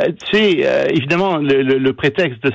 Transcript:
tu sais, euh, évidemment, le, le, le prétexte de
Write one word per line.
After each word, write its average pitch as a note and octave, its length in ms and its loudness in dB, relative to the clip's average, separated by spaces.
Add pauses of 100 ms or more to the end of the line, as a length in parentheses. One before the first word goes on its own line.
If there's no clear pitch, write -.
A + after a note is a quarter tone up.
(320)
tu G3+ 60 2
sais, G3+ 260 2
euh, C3+ 260 0
évidemment, E3 480 0
le, C#3 240 2
le, C3+ 160 2
le C3 160 0
prétexte C#3+ 500 -2
de C3+ 120 0